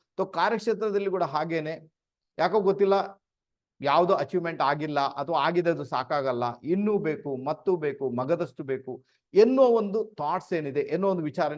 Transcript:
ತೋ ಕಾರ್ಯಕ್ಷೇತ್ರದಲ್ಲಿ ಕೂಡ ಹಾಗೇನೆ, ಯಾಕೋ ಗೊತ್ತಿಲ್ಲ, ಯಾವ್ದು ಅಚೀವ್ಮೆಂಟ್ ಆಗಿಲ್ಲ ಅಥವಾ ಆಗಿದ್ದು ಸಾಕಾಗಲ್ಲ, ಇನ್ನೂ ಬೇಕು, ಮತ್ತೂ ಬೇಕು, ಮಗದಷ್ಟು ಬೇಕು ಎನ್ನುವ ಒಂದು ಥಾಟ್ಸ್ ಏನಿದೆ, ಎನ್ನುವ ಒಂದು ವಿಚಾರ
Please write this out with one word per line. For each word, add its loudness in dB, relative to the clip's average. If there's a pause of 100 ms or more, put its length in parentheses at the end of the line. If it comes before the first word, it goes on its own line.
(180)
ತೋ -2
ಕಾರ್ಯಕ್ಷೇತ್ರದಲ್ಲಿ 0
ಕೂಡ 0
ಹಾಗೇನೆ, -2 (640)
ಯಾಕೋ 2 (100)
ಗೊತ್ತಿಲ್ಲ, 2 (840)
ಯಾವ್ದು 4 (100)
ಅಚೀವ್ಮೆಂಟ್ -4
ಆಗಿಲ್ಲ 0 (220)
ಅಥವಾ -2 (100)
ಆಗಿದ್ದು 0
ಸಾಕಾಗಲ್ಲ, -2 (280)
ಇನ್ನೂ 0 (140)
ಬೇಕು, -4 (180)
ಮತ್ತೂ -2 (140)
ಬೇಕು, -4 (140)
ಮಗದಷ್ಟು -4
ಬೇಕು -6 (400)
ಎನ್ನುವ 6 (140)
ಒಂದು -2 (200)
ಥಾಟ್ಸ್ -4
ಏನಿದೆ, -2 (140)
ಎನ್ನುವ 0
ಒಂದು -2
ವಿಚಾರ -2